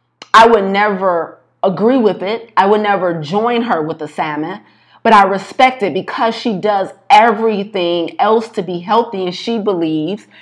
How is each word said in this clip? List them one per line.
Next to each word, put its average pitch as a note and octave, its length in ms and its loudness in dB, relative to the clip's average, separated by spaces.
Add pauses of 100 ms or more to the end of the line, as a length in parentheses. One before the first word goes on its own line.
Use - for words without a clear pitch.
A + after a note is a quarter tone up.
(340)
I A3+ 140 8
would G#3+ 180 4
never G3 760 -2 (240)
agree G3 340 2
with G3+ 260 0
it. A3 340 -8
I F#3 80 4
would G#3+ 160 2
never F3+ 400 0
join A3 420 0
her G3+ 180 -2
with D#3 180 -6
the D3+ 80 -8
salmon. D#3 540 -6 (420)
But A3+ 100 4
I G3+ 100 8
respect G3 600 0
it E3+ 100 -2
because A3+ 420 -4
she A3+ 180 -4
does G3 360 -2 (200)
everything G3+ 1080 0
else A3 300 0
to - 120 -8
be F3 180 -6
healthy, G#3 460 -2
and F3+ 100 -6
she A#3 220 -6
believes E3+ 720 -4 (140)